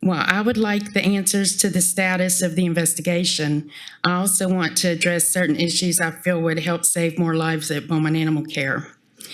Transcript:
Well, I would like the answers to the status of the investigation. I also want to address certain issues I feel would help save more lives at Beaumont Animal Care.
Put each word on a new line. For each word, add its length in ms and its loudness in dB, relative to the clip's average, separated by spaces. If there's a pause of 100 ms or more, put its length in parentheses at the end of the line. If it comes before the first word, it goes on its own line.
Well, 220 2
I 160 2
would 160 2
like 360 0
the 100 2
answers 540 2
to 120 2
the 120 0
status 600 0
of 140 0
the 100 2
investigation. 1040 0 (340)
I 100 2
also 360 0
want 280 0
to 100 0
address 420 0
certain 260 2
issues 460 0
I 80 0
feel 320 -2
would 180 0
help 260 -2
save 340 0
more 160 2
lives 340 -2
at 180 -4
Beaumont 300 0
Animal 260 0
Care. 440 -4 (460)